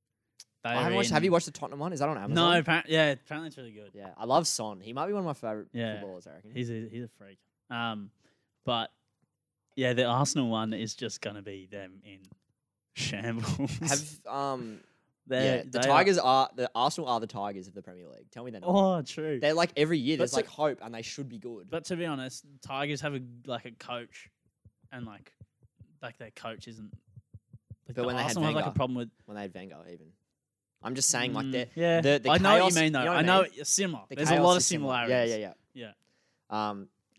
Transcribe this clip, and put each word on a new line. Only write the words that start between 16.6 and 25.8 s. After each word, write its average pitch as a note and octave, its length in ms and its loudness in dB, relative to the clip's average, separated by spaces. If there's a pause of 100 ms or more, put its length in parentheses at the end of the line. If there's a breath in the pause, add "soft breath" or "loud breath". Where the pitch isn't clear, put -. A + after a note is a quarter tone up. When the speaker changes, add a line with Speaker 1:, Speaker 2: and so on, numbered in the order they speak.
Speaker 1:
Arsenal C#3 340 0
are A#2 100 0
the A2 80 -6
Tigers G2+ 400 -8
of F#2 60 -20
the G2 80 -14
Premier F2+ 260 -20
League. A#1+ 240 -20
Tell A#2+ 120 -14
me B2 80 -10
they're G#2 100 -12
not. F3 80 -2
Speaker 2:
Oh, F#3+ 340 4
true. D3+ 360 -4
Speaker 1:
They're, D3 140 4
like, E3+ 240 2
every D#3 200 2
year C#3+ 200 0
Speaker 2:
But - 60 2
Speaker 1:
there's, E3+ 80 0
Speaker 2:
to - 60 -4
Speaker 1:
like, - 100 -2
hope D3 360 -2
and A#2 100 -14
they A2+ 100 -10
should C#3 260 -10
be A#2 100 -14
good. G2+ 300 -14
Speaker 2:
But D#3+ 160 -8
to F#3 100 -6
be E3+ 100 -4
honest, C3 380 -8 (180)
Tigers C#3+ 400 -4
have D3 140 -4
a, B2+ 60 -6 (240)
like, A#2+ 200 -8
a B2 60 -14
coach A#2+ 580 -14 (600)
and, B2 140 -12
like, G2+ 260 -18 (720)